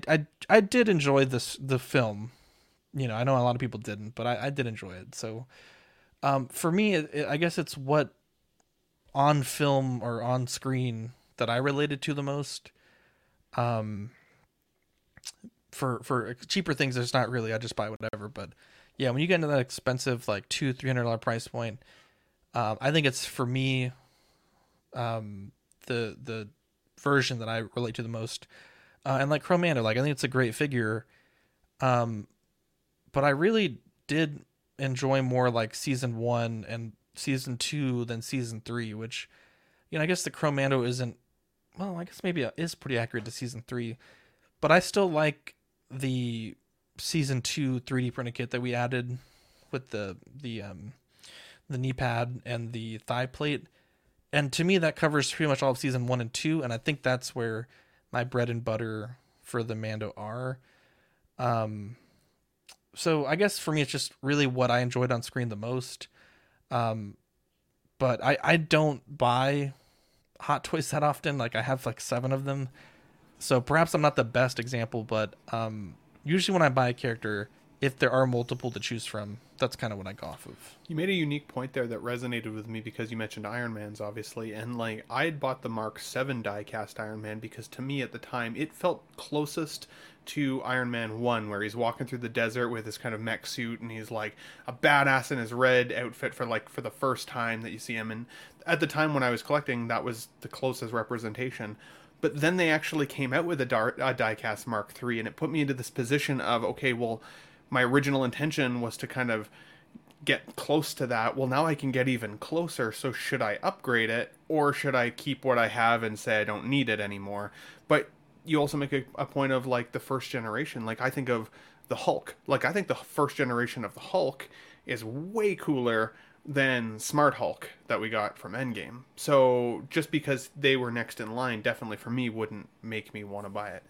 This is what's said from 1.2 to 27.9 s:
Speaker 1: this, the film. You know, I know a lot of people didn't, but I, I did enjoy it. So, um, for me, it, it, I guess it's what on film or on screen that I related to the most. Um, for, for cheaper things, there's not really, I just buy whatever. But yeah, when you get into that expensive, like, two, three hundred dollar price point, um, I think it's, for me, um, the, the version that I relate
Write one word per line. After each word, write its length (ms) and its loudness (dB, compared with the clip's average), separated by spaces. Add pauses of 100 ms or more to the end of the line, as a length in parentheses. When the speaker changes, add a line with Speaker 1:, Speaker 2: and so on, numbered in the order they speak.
Speaker 1:
this, 340 -2
the 200 2
film. 520 0 (600)
You 160 -2
know, 60 -2
I 100 0
know 100 4
a 80 4
lot 120 4
of 40 -4
people 220 -4
didn't, 340 -8
but 100 -4
I, 220 0
I 20 -2
did 160 -2
enjoy 280 -8
it. 200 -16
So, 320 -10 (800)
um, 240 2
for 240 -2
me, 220 4
it, 200 0
it, 140 -2
I 80 0
guess 220 0
it's 180 -4
what 380 2 (1000)
on 300 6
film 580 2
or 200 -2
on 260 0
screen 640 -2 (240)
that 140 0
I 80 2
related 460 2
to 100 0
the 100 -2
most. 480 -6 (840)
Um, 540 -2 (1600)
for, 300 -2
for 320 -2 (140)
cheaper 260 0
things, 220 0
there's 180 -2
not 160 2
really, 220 0
I 60 0
just 180 -6
buy 140 -2
whatever. 400 -8
But 220 -10 (460)
yeah, 120 2
when 120 2
you 60 2
get 80 6
into 120 2
that 120 4
expensive, 720 -2
like, 180 -2
two, 240 0
three 180 -4
hundred 140 2
dollar 140 0
price 320 -2
point, 320 -6 (720)
um, 260 0
I 120 2
think 140 4
it's, 200 0
for 200 -4
me, 460 0 (1000)
um, 580 -6 (360)
the, 360 -2
the 240 -8 (540)
version 380 4
that 100 -4
I 140 0 (120)
relate 200 -2